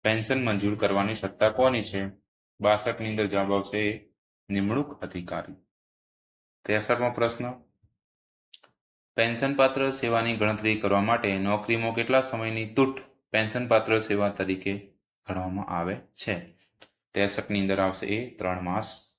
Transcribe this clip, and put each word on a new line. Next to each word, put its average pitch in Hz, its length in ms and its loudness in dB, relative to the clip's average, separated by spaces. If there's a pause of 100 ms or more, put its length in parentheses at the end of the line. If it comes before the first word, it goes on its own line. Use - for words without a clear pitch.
પેન્શન 110 400 0
મંજૂર 104 320 0
કરવાની 98 380 2
સત્તા 107 360 0
કોની 127 320 2
છે? 98 180 -4 (600)
બાસઠની 107 500 2
અંદર 107 160 0
જવાબ 98 260 0
આવશે 101 360 0
એ, 107 40 0 (560)
નિમણૂક 107 420 0 (120)
અધિકારી. 87 560 -8 (1040)
ત્રેસઠમો 120 460 0
પ્રશ્ન, 117 340 -2 (1700)
પેન્શન 117 380 0
પાત્ર 135 360 4
સેવાની 117 460 0
ગણતરી 107 400 2
કરવા 101 240 4
માટે 110 380 2
નોકરીમાં 110 560 0
કેટલા 131 280 2
સમયની 113 520 -4
તૂટ 135 220 4 (340)
પેન્શન 110 380 0
પાત્ર 113 320 4
સેવા 101 300 0
તરીકે 95 440 -2 (520)
ગણવામાં 92 420 -6
આવે 87 260 -2 (200)
છે? - 200 -4 (720)
ત્રેસઠની 101 520 0
અંદર 95 200 0
આવશે 95 260 0
એ, 107 120 -2 (120)
ત્રણ 90 320 -4
માસ. 92 260 -4 (300)